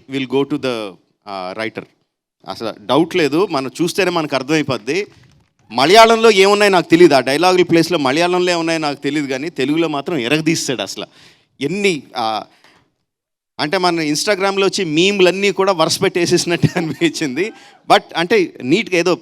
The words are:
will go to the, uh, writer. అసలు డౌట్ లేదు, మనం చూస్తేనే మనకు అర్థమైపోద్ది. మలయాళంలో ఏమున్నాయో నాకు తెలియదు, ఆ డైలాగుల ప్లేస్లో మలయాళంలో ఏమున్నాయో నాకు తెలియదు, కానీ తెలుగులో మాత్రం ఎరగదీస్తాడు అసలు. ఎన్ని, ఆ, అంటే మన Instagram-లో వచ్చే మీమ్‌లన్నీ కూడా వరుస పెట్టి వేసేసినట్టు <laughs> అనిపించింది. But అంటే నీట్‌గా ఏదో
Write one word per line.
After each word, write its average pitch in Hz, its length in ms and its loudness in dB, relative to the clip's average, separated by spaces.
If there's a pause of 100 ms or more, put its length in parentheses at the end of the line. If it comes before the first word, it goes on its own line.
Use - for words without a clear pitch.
(100)
will 135 200 -6
go 131 100 0
to 139 140 -2
the, 120 360 -6
uh, 95 680 -12
writer. 110 260 -10 (640)
అసలు 104 260 -10 (120)
డౌట్ 160 300 0
లేదు, 160 300 0
మనం 135 240 -6 (120)
చూస్తేనే 180 280 0
మనకు 156 240 -4
అర్థమైపోద్ది. 139 720 -4 (640)
మలయాళంలో 220 600 6
ఏమున్నాయో 202 400 4
నాకు 175 200 2
తెలియదు, 165 240 6
ఆ 135 60 4
డైలాగుల 165 420 2
ప్లేస్లో 165 360 0
మలయాళంలో 175 540 0
ఏమున్నాయో 165 260 -2
నాకు 147 240 -6
తెలియదు, 143 240 -4
కానీ 135 240 -6
తెలుగులో 156 380 -2
మాత్రం 151 300 -6
ఎరగదీస్తాడు 147 640 -2
అసలు. 95 240 -10 (540)
ఎన్ని, 170 420 -2 (140)
ఆ, 110 280 -4 (1160)
అంటే 151 180 -2
మన 175 220 0
Instagram-లో 196 640 -2
వచ్చే 185 180 -2
మీమ్‌లన్నీ 185 680 2
కూడా 196 200 0
వరుస 165 300 -2
పెట్టి 190 180 -2
వేసేసినట్టు 170 520 0
<laughs> - 40 -8
అనిపించింది. 160 760 -4 (400)
But 202 100 4 (140)
అంటే 180 460 0
నీట్‌గా 175 360 0
ఏదో 170 240 0